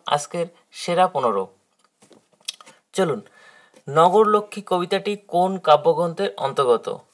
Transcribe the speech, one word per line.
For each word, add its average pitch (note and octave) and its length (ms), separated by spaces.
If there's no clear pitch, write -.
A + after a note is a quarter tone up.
আজকের E3 400
সেরা F3 360
পনেরো। A2 400
চলুন, D3+ 280
নগরলক্ষ্মী G3+ 760
কবিতাটি F#3 520
কোন F#3 420
কাব্যগ্রন্থের E3 760
অন্তর্গত? C3 600